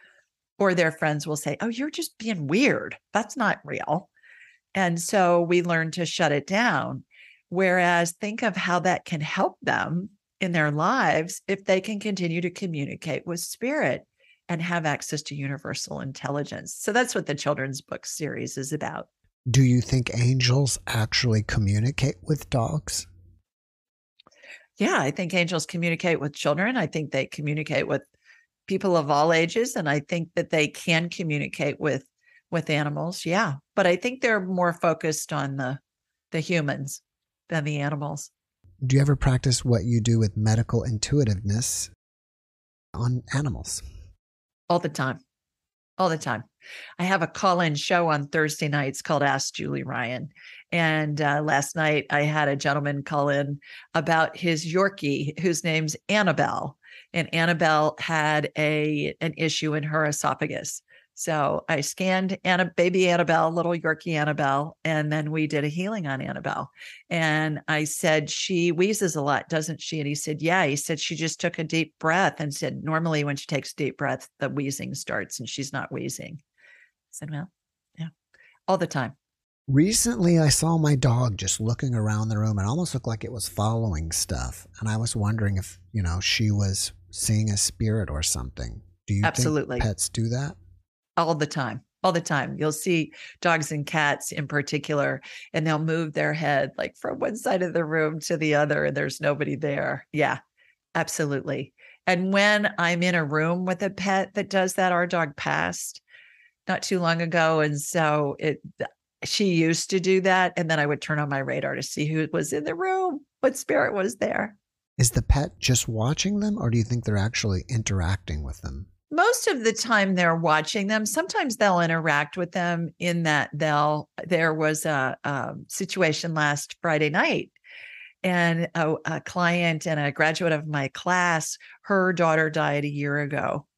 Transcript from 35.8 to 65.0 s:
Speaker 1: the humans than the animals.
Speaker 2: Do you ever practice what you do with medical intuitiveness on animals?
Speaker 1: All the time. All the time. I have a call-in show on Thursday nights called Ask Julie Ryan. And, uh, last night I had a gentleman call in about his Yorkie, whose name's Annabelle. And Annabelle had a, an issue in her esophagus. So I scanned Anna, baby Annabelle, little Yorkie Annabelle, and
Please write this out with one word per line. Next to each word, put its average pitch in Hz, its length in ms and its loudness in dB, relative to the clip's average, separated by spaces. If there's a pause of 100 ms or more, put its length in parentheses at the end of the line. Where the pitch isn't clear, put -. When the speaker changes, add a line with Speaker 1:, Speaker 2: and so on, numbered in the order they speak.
Speaker 1:
the 165 80 -2
humans 143 600 -2 (480)
than 156 140 -2
the 147 160 -2
animals. 147 500 -4 (560)
Speaker 2:
Do 127 100 4
you 139 60 8
ever 143 140 6
practice 127 500 2
what 117 200 2
you 117 160 2
do 113 180 4
with 107 180 2
medical 110 460 2
intuitiveness 110 1080 0 (1040)
on 123 300 -2 (100)
animals? 131 480 -2 (840)
Speaker 1:
All 175 120 4
the 160 100 -4
time. 131 300 -4 (800)
All 185 100 4
the 160 80 -2
time. 117 260 -4 (540)
I 175 60 -2
have 190 180 2
a 160 60 0
call-in 175 480 2
show 170 340 2
on 143 180 0
Thursday 156 400 0
nights 139 360 -2
called 147 180 2
Ask 139 320 0
Julie 143 300 -6
Ryan. 123 460 -6 (420)
And, 156 500 0
uh, 147 220 2
last 143 320 0
night 151 340 0
I 147 140 2
had 151 240 2
a 139 80 2
gentleman 143 480 0
call 143 260 0
in 143 300 0 (340)
about 160 420 2
his 170 300 0
Yorkie, 156 720 0
whose 170 240 0
name's 160 320 0 (140)
Annabelle. 175 680 2 (360)
And - 180 -2
Annabelle 160 680 2
had 151 580 0
a, 151 640 0
an 156 160 -2
issue 156 380 -2
in 147 80 -2
her 156 220 0
esophagus. 147 760 -4 (360)
So 151 520 0
I 156 100 0
scanned 185 640 -2
Anna, 180 320 2
baby 180 320 4
Annabelle, 165 420 4
little 170 220 0
Yorkie 160 440 -2
Annabelle, 147 680 0
and 151 260 0